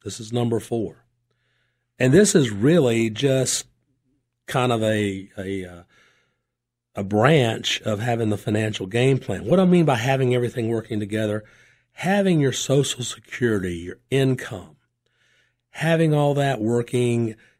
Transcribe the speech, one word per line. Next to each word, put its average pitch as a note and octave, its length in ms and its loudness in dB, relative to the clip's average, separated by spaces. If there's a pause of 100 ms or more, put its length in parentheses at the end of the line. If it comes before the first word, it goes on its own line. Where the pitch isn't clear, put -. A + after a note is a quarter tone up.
This G#2 160 -12
is A2 120 -12
number A#2 280 0
four. G#2 440 -8 (920)
And B2+ 140 4
this G3+ 220 6
is C#3 160 4
really A#2 600 2
just C3 560 -2 (800)
kind B2 240 0
of A2+ 120 0
a, G2+ 540 -2
a, F#2+ 280 -8
uh, F2 180 -18 (1120)
a G2+ 80 -6
branch A2+ 800 2
of G#2+ 160 -2
having A#2 320 -2
the G#2 60 0
financial G#2+ 500 -4
game B2 320 2
plan. F2+ 260 -8
What E3 140 2
I F#3+ 60 4
mean F3+ 200 4
by C#3 120 2
having B2+ 380 0
everything A#2+ 340 -2
working A2 320 -4
together, G#2+ 420 -4 (500)
having F#3+ 460 0
your C3+ 140 2
Social C3+ 500 -2
Security, G#2+ 720 -4
your F2 240 -12 (100)
income, B2+ 680 -2 (920)
having D#3+ 440 2
all D3 200 2
that C#3 260 0
working A#2 760 0 (260)